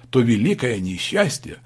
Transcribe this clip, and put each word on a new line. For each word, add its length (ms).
то 120
великое 580
несчастье 880